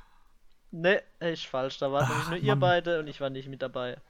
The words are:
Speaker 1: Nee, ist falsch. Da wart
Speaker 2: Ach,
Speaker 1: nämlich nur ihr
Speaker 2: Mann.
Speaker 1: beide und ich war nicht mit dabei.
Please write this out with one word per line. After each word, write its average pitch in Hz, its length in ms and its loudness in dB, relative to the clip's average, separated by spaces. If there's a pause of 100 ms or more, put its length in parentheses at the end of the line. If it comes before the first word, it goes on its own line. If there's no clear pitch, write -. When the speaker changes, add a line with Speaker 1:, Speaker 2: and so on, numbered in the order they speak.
(680)
Speaker 1:
Nee, 175 320 4 (180)
ist 165 280 -4
falsch. 135 320 -4
Da 139 120 0
wart 139 140 2
Speaker 2:
Ach, 123 40 -2
Speaker 1:
nämlich 123 200 -2
nur 170 80 -2
ihr 139 140 2
Speaker 2:
Mann. 139 80 4
Speaker 1:
beide 175 400 4
und 151 80 -6
ich 139 120 -12
war 135 120 -2
nicht 135 180 -10
mit 135 140 -8
dabei. 127 360 -6 (100)